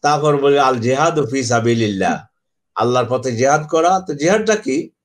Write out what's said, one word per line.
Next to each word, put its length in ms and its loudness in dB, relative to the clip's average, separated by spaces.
তারপর 360 2
বলে, 220 4
"আল 200 2
জিহাদু 480 0
ফি 160 -4
সাবিলিল্লাহ", 760 0
আল্লাহর 340 0
পথে 220 -4
জিহাদ 400 0
করা। 360 2
তো 60 -6
জিহাদটা 420 0
কি? 340 -4